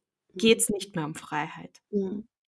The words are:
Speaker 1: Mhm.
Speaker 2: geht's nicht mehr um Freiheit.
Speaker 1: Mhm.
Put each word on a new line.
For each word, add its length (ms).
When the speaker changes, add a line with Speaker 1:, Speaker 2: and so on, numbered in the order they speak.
Speaker 1:
Mhm. 60
Speaker 2:
geht's 300
nicht 260
mehr 100
um 100
Freiheit. 680
Speaker 1:
Mhm. 360